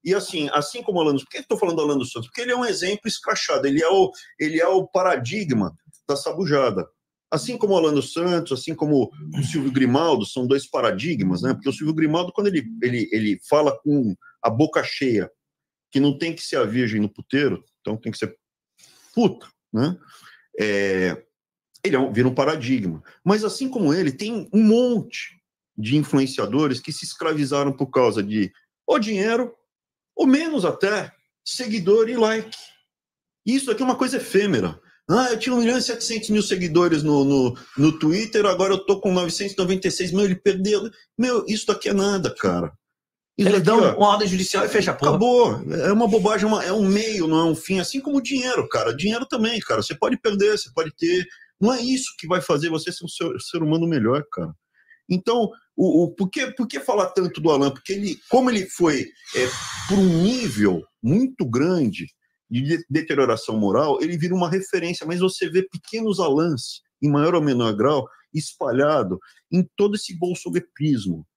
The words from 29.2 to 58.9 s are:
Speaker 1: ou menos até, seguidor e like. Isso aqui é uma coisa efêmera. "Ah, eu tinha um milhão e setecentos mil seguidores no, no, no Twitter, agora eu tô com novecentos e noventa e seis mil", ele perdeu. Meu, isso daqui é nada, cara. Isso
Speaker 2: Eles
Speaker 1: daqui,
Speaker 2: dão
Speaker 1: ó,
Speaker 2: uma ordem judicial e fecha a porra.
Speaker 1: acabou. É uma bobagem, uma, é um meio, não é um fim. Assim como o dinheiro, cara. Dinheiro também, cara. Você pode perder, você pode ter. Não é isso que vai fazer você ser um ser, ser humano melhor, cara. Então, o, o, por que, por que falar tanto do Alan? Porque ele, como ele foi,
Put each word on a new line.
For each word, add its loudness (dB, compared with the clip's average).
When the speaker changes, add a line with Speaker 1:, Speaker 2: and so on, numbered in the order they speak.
Speaker 1:
ou 2
menos 2
até, -2
seguidor -2
e -4
like. -2
Isso 0
aqui -2
é 0
uma 2
coisa 0
efêmera. 0
"Ah, 4
eu -2
tinha -2
um 4
milhão 2
e 0
setecentos -6
mil 2
seguidores 2
no, 4
no, 2
no 4
Twitter, 2
agora 2
eu 0
tô 2
com 0
novecentos -2
e -6
noventa 0
e 2
seis -4
mil", 2
ele 0
perdeu. 0
Meu, 0
isso -4
daqui -2
é 0
nada, 0
cara. -2
Isso 4
Speaker 2:
Eles 4
Speaker 1:
daqui, 6
Speaker 2:
dão 6
Speaker 1:
ó, -4
Speaker 2:
uma 6
ordem 2
judicial 0
e -4
fecha 2
a -2
porra. 2
Speaker 1:
acabou. 4
É 0
uma 4
bobagem, 2
uma, 2
é -2
um 2
meio, 0
não 4
é 4
um 2
fim. -2
Assim -6
como -2
o 2
dinheiro, -2
cara. 0
Dinheiro -2
também, -2
cara. -2
Você -6
pode 0
perder, 0
você -10
pode -4
ter. 0
Não 4
é 0
isso -4
que -14
vai 0
fazer 0
você -4
ser -12
um -12
ser, -6
ser -6
humano 0
melhor, 0
cara. -8
Então, 0
o, 4
o, -8
por -2
que, -4
por -4
que -10
falar 0
tanto -2
do 2
Alan? 4
Porque -10
ele, -4
como 4
ele 0
foi, 0